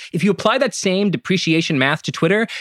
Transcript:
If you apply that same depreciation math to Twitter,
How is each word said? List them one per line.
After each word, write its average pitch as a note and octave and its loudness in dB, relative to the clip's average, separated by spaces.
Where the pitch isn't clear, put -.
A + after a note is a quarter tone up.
If D3+ -2
you G3+ 4
apply A3 2
that B3 -2
same G3 0
depreciation D#3+ 0
math C#3 0
to - -4
Twitter, G3 0